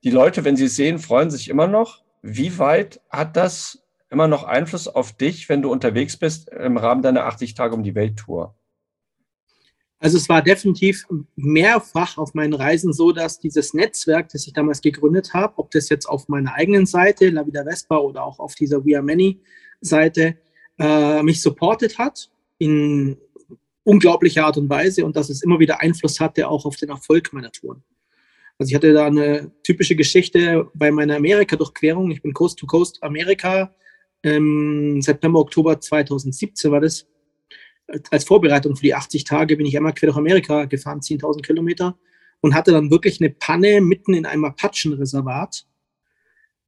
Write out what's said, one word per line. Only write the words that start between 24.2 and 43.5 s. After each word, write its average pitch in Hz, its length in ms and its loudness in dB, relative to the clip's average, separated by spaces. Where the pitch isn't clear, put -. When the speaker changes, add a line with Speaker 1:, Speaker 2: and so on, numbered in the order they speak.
Speaker 2:
Art 151 100 0
und 143 120 -2
Weise 165 360 0
und 156 120 -4
dass 143 140 -4
es 139 120 -8
immer 175 160 2
wieder 160 220 2
Einfluss 165 400 -2
hatte 156 260 -2
auch 143 180 -4
auf 143 120 -8
den 147 140 -8
Erfolg 156 420 0
meiner 123 180 -14
Touren. - 320 -16
Also 135 140 -4
ich 139 60 0
hatte 156 160 6
da 151 140 6
eine 147 440 0
typische 175 320 0
Geschichte 170 800 2
bei 151 180 2
meiner 147 240 0
Amerika-Durchquerung. 165 960 0
Ich 135 100 -10
bin 143 120 -8
Coast 165 260 -2
to 143 60 -14
Coast 165 360 -2
Amerika, 185 720 -2
im 151 800 0
September, 160 380 2
Oktober 156 400 0
zweitausendsiebzehn 143 880 -4
war 147 100 2
das, 160 280 -4
als 151 140 0
Vorbereitung 143 520 4
für - 60 -10
die 139 120 2
achtzig - 300 -6
Tage 151 320 0
bin 147 80 -4
ich 139 100 -2
einmal 151 200 -2
quer 156 140 0
durch 139 100 0
Amerika 151 480 2
gefahren, 143 340 -8
zehntausend 147 460 -6
Kilometer, 170 500 -2
und 147 120 4
hatte 160 160 4
dann 151 200 4
wirklich 170 280 2
eine 160 120 0
Panne 202 500 2